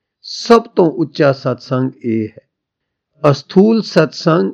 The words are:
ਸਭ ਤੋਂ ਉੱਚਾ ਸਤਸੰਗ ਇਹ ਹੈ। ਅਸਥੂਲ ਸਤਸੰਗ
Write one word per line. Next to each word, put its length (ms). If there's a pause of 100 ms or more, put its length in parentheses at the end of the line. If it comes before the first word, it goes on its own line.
(220)
ਸਭ 420
ਤੋਂ 280
ਉੱਚਾ 400
ਸਤਸੰਗ 600 (140)
ਇਹ 220
ਹੈ। 220 (800)
ਅਸਥੂਲ 500
ਸਤਸੰਗ 720